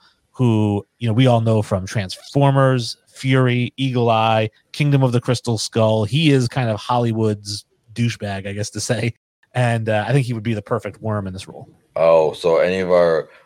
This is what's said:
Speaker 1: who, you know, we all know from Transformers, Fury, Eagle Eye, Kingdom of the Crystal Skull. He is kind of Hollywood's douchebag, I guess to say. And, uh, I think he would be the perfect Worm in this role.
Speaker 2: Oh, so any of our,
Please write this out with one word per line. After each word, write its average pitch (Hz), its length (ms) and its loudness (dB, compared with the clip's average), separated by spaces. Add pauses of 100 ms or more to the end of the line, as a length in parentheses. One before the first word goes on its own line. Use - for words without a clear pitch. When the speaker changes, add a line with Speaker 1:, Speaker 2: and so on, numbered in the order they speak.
(320)
Speaker 1:
who, 107 520 0 (140)
you 120 100 -4
know, 110 60 0
we 131 120 4
all 120 140 4
know 113 220 2
from 92 240 -4
Transformers, 131 1200 0
Fury, 127 720 0
Eagle 123 320 0
Eye, 110 400 2 (220)
Kingdom 143 300 2
of 127 100 2
the 120 100 0
Crystal 120 340 -2
Skull. 110 480 0
He 143 260 0
is 131 180 2
kind 123 200 -4
of 107 100 -4
Hollywood's 110 880 -2 (300)
douchebag, 101 520 -4
I 98 60 -8
guess 104 180 -6
to 107 100 -10
say. 117 340 -4 (400)
And, 117 340 -2
uh, 107 180 0
I 117 60 -2
think 135 140 2
he 123 80 -6
would 110 80 -8
be 113 100 -2
the 104 80 -4
perfect 107 400 -6
Worm 104 260 -4
in 95 60 -8
this 92 160 -14
role. - 180 -18 (280)
Speaker 2:
Oh, 80 400 4
so 82 240 0
any 90 220 0
of 90 100 -4
our, 85 400 2 (140)